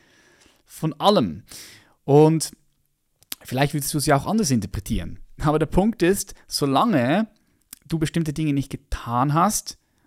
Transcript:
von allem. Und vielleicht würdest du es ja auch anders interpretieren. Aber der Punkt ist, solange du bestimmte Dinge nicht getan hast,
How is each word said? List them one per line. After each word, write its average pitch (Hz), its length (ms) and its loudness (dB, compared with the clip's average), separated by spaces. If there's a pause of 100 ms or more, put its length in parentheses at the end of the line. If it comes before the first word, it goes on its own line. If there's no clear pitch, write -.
(640)
von - 360 -8
allem. 151 440 2 (600)
Und 156 460 4 (920)
vielleicht 135 320 -2
würdest 147 200 -6
du 151 40 -4
es 135 80 -4
ja 143 100 4
auch 135 100 -4
anders 190 240 -2
interpretieren. 101 680 -4 (200)
Aber 151 200 2
der 151 60 0
Punkt 208 360 0
ist, 190 320 0 (140)
solange 147 800 2 (580)
du 165 140 -4
bestimmte 156 320 -2
Dinge 151 200 -2
nicht 139 180 -2
getan 127 640 -4
hast, 185 440 0 (280)